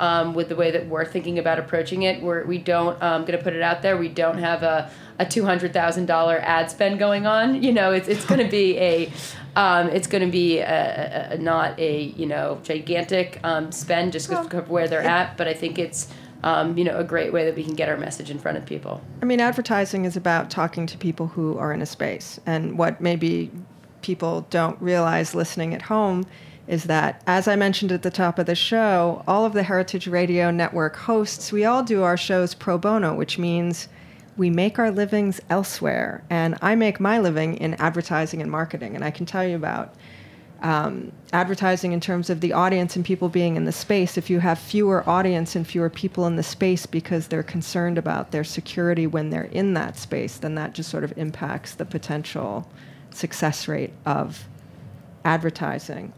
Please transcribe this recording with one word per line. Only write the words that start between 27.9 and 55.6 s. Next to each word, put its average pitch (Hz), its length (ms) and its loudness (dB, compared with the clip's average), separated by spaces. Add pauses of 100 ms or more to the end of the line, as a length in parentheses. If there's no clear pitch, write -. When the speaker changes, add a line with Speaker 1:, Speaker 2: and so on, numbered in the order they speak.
Speaker 2:
at 180 120 -2
the 185 100 0
top 180 260 2
of 175 80 0
the 175 80 0
show, 185 720 2
all 202 180 4
of 220 80 2
the 202 120 2
Heritage 185 420 0
Radio 175 460 2
Network 165 420 0
hosts, - 560 -2
we 208 140 2
all 247 180 4
do 220 220 2
our 175 120 4
shows 180 380 0
pro 175 240 0
bono, 196 380 2
which 151 200 -2
means 170 520 0 (480)
we 180 120 2
make 180 300 2
our 226 140 2
livings 202 480 2 (100)
elsewhere. 160 800 -2
And 165 320 2
I 208 140 4
make 214 240 2
my 208 180 2
living 160 380 2
in 160 180 -2
advertising 160 640 -2
and 151 80 -4
marketing. 151 460 -4
And 131 100 -6
I 151 60 -2
can 175 160 -6
tell 185 180 -2
you 180 120 -2
about, - 400 -6 (640)
um, 151 520 -2 (200)
advertising 180 600 2
in 170 80 0
terms 175 300 -2
of 165 100 -2
the 170 120 0
audience 180 440 2
and 180 80 0
people 180 240 0
being 170 280 2
in 165 80 0
the 160 60 0
space. 185 480 0
If 170 100 -4
you 175 120 2
have 170 180 2
fewer 202 500 2
audience 175 460 2
and 170 100 -2
fewer 170 240 0
people 175 380 -2
in 170 80 0
the 160 80 0
space 180 420 0
because 160 440 -2
they're 156 160 -2
concerned 175 520 -2
about 165 360 -2
their 151 100 0
security 170 640 0
when 156 240 -2
they're 160 140 -2
in 196 300 0
that 151 220 -2
space, - 420 -6
then 156 180 -4
that 156 160 -6
just - 180 -10
sort 151 140 -4
of - 120 -6
impacts - 600 -8
the - 80 -6
potential 151 840 -6 (420)
success - 580 -4
rate 147 240 -4 (120)
of 143 440 -4 (760)
advertising 160 920 -4